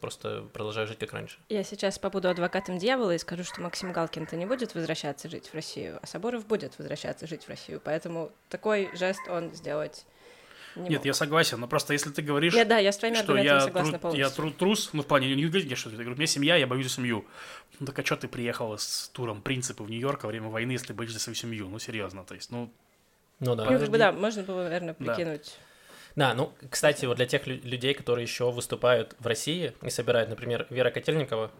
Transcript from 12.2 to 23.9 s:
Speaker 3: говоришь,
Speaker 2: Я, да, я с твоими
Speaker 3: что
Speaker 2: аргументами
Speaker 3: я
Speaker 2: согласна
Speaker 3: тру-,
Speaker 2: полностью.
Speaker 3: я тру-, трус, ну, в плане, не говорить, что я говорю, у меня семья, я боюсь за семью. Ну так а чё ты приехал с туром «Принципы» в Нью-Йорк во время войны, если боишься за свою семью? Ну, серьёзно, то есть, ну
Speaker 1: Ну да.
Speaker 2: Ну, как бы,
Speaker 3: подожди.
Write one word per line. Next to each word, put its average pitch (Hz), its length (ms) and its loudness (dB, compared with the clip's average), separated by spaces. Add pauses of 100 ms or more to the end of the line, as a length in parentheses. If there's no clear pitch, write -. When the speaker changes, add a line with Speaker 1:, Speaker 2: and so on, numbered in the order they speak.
Speaker 3:
говоришь, 151 340 2
Speaker 2:
Я, 233 100 8
да, 226 140 6
я 196 120 6
с 202 80 0
твоими 226 160 0
Speaker 3:
что 226 80 2 (120)
Speaker 2:
аргументами 139 200 8
Speaker 3:
я 139 60 10
Speaker 2:
согласна 156 320 4
Speaker 3:
тру-, - 80 -4
Speaker 2:
полностью. 151 240 2
Speaker 3:
я 135 60 4
тру-, 151 200 -2
трус, 196 420 2
ну, 151 100 0
в - 40 -4
плане, 135 300 6
не 147 100 4
говорить, 160 320 0
что - 120 -6
я 107 60 -10
говорю, 117 180 -6
у - 20 -10
меня 151 100 0
семья, 151 300 6
я 143 100 6
боюсь 131 200 2
за 127 60 0
семью. 120 320 0 (540)
Ну 135 80 -6
так 127 140 -8
а - 20 -2
чё 151 140 0
ты 139 100 -6
приехал 117 500 -4
с - 360 -4
туром 110 300 -4
«Принципы» 123 420 -2
в 104 60 -8
Нью-Йорк 131 340 -2
во 110 60 -2
время 110 180 -6
войны, 113 240 -2
если 123 200 -4
боишься 113 260 -6
за - 60 -4
свою 113 120 -8
семью? 110 320 -6
Ну, 104 100 -8
серьёзно, 98 460 -8
то - 100 -16
есть, - 160 -14
ну 120 200 -8 (680)
Speaker 1:
Ну 123 160 2
да. 110 80 0
Speaker 2:
Ну, 117 60 2
как 254 100 6
бы, 220 60 0
Speaker 3:
подожди. 214 120 2